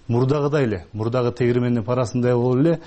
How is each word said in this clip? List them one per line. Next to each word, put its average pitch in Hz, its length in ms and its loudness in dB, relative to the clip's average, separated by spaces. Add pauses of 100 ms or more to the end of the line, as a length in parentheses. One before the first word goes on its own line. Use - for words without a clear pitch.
мурдагыдай 139 560 0
эле, 98 280 -4
мурдагы 117 400 -2
тегирмендин 120 520 0
парасындай 123 500 0
болуп 123 260 2
эле, 160 260 2